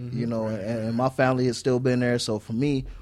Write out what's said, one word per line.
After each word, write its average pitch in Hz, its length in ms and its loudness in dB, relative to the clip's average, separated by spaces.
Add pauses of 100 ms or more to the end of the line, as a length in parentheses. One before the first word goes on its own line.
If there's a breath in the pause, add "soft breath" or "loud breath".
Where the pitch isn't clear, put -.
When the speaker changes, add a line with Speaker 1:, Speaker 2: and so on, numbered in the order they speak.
Speaker 1:
Mm-hmm. 123 160 -6
Speaker 2:
you 117 100 0
know, 113 180 -2
Speaker 3:
Right, 110 160 -4
Speaker 2:
and, 113 180 -4
Speaker 3:
right. 110 80 -2
Speaker 2:
and 113 100 -2
my 123 120 2
family 127 380 2
has 117 120 0
still 127 220 2
been 127 180 2
there. 123 220 2
So 110 180 -2
for 110 140 -10
me, 135 320 0 (180 loud breath)